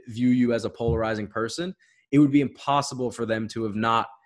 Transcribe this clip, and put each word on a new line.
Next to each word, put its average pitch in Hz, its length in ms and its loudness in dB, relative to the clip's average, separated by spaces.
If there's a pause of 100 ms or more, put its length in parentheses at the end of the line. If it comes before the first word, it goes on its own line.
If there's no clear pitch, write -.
view 120 220 0
you 123 240 4
as 110 120 -2
a 107 60 -6
polarizing 110 560 -2
person, 117 480 -6 (380)
it 139 80 6
would 143 100 6
be 143 100 4
impossible 135 720 -2
for 117 160 -6
them 110 220 -2
to 113 160 -6
have 104 100 -6
not 113 320 0 (180)